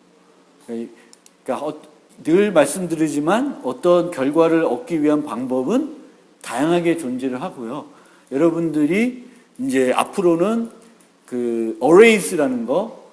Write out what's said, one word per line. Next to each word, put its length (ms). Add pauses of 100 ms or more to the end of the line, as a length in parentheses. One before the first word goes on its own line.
(680)
그러니까 960
어, 80 (500)
늘 280
말씀드리지만 1120
어떤 480
결과를 540
얻기 360
위한 220
방법은 760 (440)
다양하게 560
존재를 440
하고요. 440 (460)
여러분들이 960 (340)
이제 340
앞으로는 760 (560)
그 540
어레이스라는 880
거 340 (140)